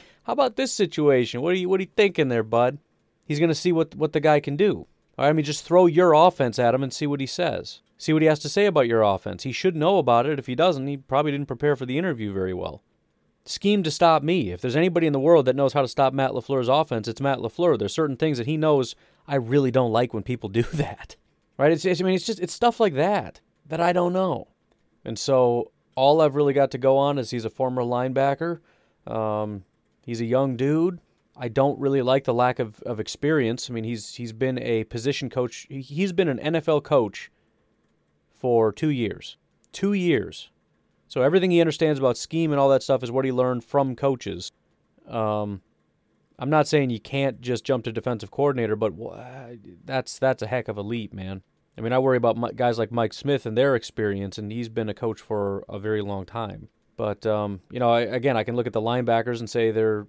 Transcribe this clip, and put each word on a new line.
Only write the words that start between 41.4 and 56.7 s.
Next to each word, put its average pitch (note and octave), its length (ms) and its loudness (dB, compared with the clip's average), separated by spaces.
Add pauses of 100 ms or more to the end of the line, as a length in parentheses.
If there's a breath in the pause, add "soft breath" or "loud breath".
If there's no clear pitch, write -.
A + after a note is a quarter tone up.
he E3+ 100 4
understands D#3 380 2
about B2+ 180 2
scheme D#3+ 360 -2
and C#3+ 60 0
all C#3 120 6
that C3+ 120 4
stuff C3 200 0
is A#2 100 -6
what C3+ 140 0
he C3 60 0
learned B2+ 320 0
from C3+ 300 0
coaches. A#2 560 -4 (560)
Um, G#2+ 540 -4 (800)
I'm B2+ 100 -6
not D3+ 180 2
saying C#3 220 0
you A2+ 120 -4
can't C#3 420 -4
just A#2+ 220 -4
jump B2+ 200 -2
to A#2 80 -6
defensive A2 380 -6
coordinator, B2 460 0
but G#2+ 180 -2
wha-, B2 600 -16 (300)
that's, C3 340 -6
that's C3 220 0
a A2 60 -6
heck A#2+ 220 -4
of G#2 100 -6
a - 40 -6
leap, A2 300 -8
man. F#2+ 300 -10 (340)
I A2+ 60 -12
mean, A#2 100 -2
I B2+ 60 4
worry C3 180 4
about A#2 220 2
mi-, A#2+ 180 -6
guys A#2+ 220 0
like G#2+ 120 -2
Mike A#2 220 -2
Smith C#3 320 -4
and A2+ 140 -4
their C3+ 180 4
experience, G2+ 640 -4
and G#2 120 -8
he's A2+ 200 -8
been A2+ 180 -4
a G2+ 60 -6
coach A2 260 -6
for G2+ 480 -4
a G2+ 100 -10
very G#2+ 220 -2
long G2 240 -6
time. G2+ 440 -10 (280)